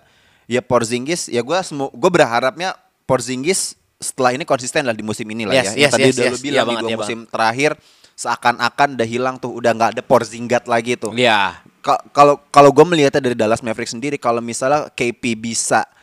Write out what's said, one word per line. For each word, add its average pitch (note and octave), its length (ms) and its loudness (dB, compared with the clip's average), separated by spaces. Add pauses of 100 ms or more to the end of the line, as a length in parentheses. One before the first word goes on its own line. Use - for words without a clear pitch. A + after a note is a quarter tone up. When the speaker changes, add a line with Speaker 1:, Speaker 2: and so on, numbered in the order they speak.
(460)
Speaker 1:
ya A#2+ 140 -2
Porzingis, B2 680 -2
ya A#2 120 -4
gue B2+ 160 -2
semu-, D3+ 340 -4
gue C3 220 0
berharapnya C#3 640 0 (300)
Porzingis C3 760 -2 (180)
setelah - 380 -2
ini C#3 100 -6
konsisten C3+ 380 -2
lah B2+ 100 -2
di G#2+ 100 -6
musim G#2+ 240 -6
ini A2 200 -8
lah F#2+ 100 -2
Speaker 2:
Yes, B2+ 120 2
Speaker 1:
ya. - 40 -4
Yang A2 80 -4
Speaker 2:
yes, C#3 140 4
Speaker 1:
tadi A#2 100 4
Speaker 2:
yes, C3 80 6
Speaker 1:
udah B2 140 0
Speaker 2:
yes. B2 80 0
Speaker 1:
lu B2 60 -6
bilang C#3 120 -8
Speaker 2:
Iya C3+ 80 0
Speaker 1:
di A2+ 80 0
Speaker 2:
banget, A#2 160 -4
Speaker 1:
dua A2 60 -4
Speaker 2:
iya A2+ 100 -4
Speaker 1:
musim G#2+ 200 -6
Speaker 2:
banget. A2+ 120 -20
Speaker 1:
terakhir A#2 400 0 (440)
seakan-akan A#2+ 760 0
udah A#2+ 140 -2
hilang B2+ 300 -4
tuh, B2 160 -8
udah A#2+ 180 0
nggak A2+ 200 2
ada A#2+ 100 -6
Porzingat A#2 640 0
lagi A#2 300 0
tuh. A2 180 -8
Speaker 2:
Iya. G#2+ 480 2 (180)
Speaker 1:
Ka-, - 300 -2
kalau, C#3+ 380 6
kalau C#3+ 240 4
gue C3+ 120 8
melihatnya D3+ 380 2
dari B2 140 -2
Dallas A2+ 260 0
Maverick A#2 260 -6
sendiri, C#3 300 -8
kalau A#2+ 220 -2
misalnya C3 500 -2
K A#2+ 220 -2
P A#2 220 -4
bisa A2 520 -2 (180)